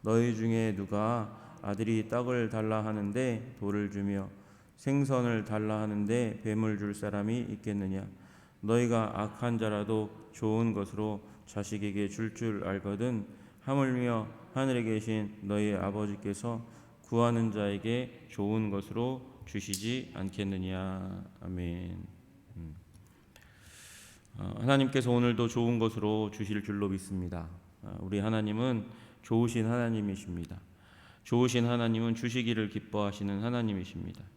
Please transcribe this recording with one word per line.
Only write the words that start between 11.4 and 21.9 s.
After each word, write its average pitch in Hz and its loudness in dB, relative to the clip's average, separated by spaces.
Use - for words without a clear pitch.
자식에게 101 -2
줄 110 -4
줄 113 -2
알거든, 101 -2
하물며 123 2
하늘에 131 2
계신 110 0
너희 104 2
아버지께서 101 -2
구하는 117 4
자에게 107 -2
좋은 107 0
것으로 117 -2
주시지 104 -4
않겠느냐?" 95 -4
아멘. 90 -4